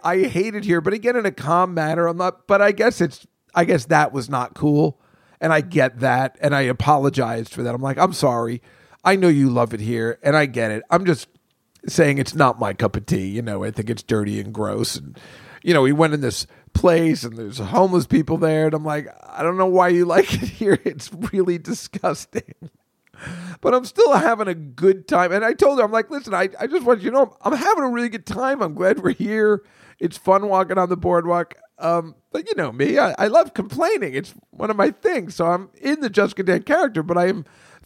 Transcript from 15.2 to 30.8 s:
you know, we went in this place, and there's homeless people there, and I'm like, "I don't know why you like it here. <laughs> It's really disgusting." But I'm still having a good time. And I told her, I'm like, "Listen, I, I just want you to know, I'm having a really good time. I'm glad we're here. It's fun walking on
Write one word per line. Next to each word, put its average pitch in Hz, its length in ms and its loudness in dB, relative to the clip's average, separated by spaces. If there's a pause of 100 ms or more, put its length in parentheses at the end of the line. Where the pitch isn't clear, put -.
you 175 120 0
know, 147 80 4
we 135 100 4
went 151 220 2
in 147 80 -4
this 110 260 -6 (260)
place, 165 500 2
and 113 140 -12
there's 113 200 -12
homeless 180 480 0
people 160 320 0
there, 156 280 0
and 156 100 0
I'm 151 80 -4
like, 151 240 -6 (180)
"I - 180 -10
don't 175 140 -2
know 190 80 2
why 180 220 4
you 175 180 4
like 175 280 4
it - 160 -4
here. 196 320 0
<laughs> - 40 -6
It's 151 240 -8 (220)
really 180 260 0
disgusting." - 960 -8 (1080)
But - 120 2
I'm 254 120 2
still 349 280 4
having 214 360 2
a 175 40 -2
good 160 540 0
time. 180 240 2
And 208 140 0
I 233 80 2
told 277 260 4
her, 220 60 4
I'm 214 80 -2
like, 220 180 0
"Listen, 254 220 -8
I, 190 160 0 (100)
I 247 80 -6
just 285 180 -2
want 233 160 2
you 214 100 -4
to 247 40 -2
know, 262 260 2
I'm 226 140 0
having 339 300 0
a 254 40 -2
really 240 200 -2
good 214 160 -12
time. 254 360 -4
I'm 160 140 -4
glad 185 260 0
we're 185 120 0
here. 208 500 0 (360)
It's - 180 -4
fun 196 320 2
walking 185 280 0
on 180 120 0